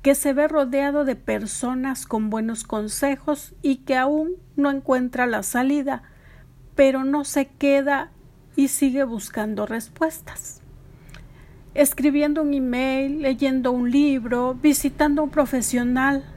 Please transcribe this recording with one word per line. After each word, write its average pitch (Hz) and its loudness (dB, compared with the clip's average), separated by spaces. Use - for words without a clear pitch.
que 277 4
se 277 -2
ve 294 2
rodeado 277 0
de 254 -2
personas 247 -6
con 220 -2
buenos 220 -4
consejos 269 -4
y 269 0
que - -2
aún 302 0
no 285 2
encuentra 254 0
la 214 -2
salida, 269 -2
pero 269 4
no 285 0
se 277 -2
queda 277 2
y 269 4
sigue 269 0
buscando 214 -4
respuestas. - -8
Escribiendo 294 2
un 285 0
email, 269 -2
leyendo 262 0
un 247 0
libro, 254 2
visitando 294 2
a 302 2
un 285 -6
profesional. 262 0